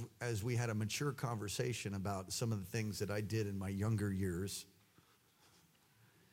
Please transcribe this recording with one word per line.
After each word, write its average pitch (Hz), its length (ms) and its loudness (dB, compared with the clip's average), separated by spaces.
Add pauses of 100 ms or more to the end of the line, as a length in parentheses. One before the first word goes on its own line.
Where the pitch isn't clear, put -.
(200)
as 113 240 0
we 120 140 2
had 120 120 2
a 110 60 0
mature 110 380 0
conversation 110 840 -2
about 95 380 -2
some 117 180 0
of 107 80 2
the 95 60 -6
things 107 340 -2
that 98 100 0
I 104 120 0
did 104 260 2
in 101 100 -2
my 98 120 -2
younger 101 420 2
years 95 540 0 (1700)